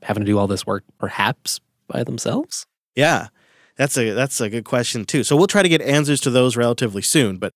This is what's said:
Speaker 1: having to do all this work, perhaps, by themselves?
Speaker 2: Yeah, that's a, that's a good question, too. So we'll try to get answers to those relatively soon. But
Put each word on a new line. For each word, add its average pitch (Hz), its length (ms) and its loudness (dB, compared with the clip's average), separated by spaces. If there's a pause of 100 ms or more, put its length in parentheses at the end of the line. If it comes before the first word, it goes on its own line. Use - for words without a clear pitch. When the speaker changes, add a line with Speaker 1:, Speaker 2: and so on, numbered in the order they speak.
Speaker 1:
having 104 180 -4
to 104 100 0
do 104 80 4
all 101 80 2
this 95 180 -4
work, 101 200 -4 (160)
perhaps, - 600 -4 (280)
by - 160 -4
themselves? 131 600 -6 (280)
Speaker 2:
Yeah, 135 340 2 (480)
that's 139 220 0
a, 113 140 0
that's 127 280 -2
a 113 80 -2
good 110 160 -6
question, 117 400 -2
too. 127 200 -2
So 143 120 2
we'll 180 100 6
try 202 160 2
to 185 60 4
get 160 140 4
answers 143 380 2
to 139 100 0
those 123 260 4
relatively 120 460 0
soon. 104 360 2
But 95 180 -6